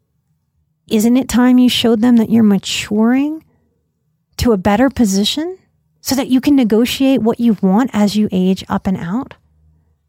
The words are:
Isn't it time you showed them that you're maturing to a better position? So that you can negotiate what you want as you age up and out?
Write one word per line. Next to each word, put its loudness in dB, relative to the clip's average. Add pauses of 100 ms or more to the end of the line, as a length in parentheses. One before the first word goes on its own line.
(880)
Isn't 2
it -2
time 2
you 4
showed 0
them 4
that 2
you're 2
maturing -2 (920)
to 0
a 2
better 0
position? -2 (440)
So -6
that -4
you 2
can 2
negotiate 0
what -2
you 0
want 0
as 0
you 0
age -2
up -6
and -4
out? -8 (720)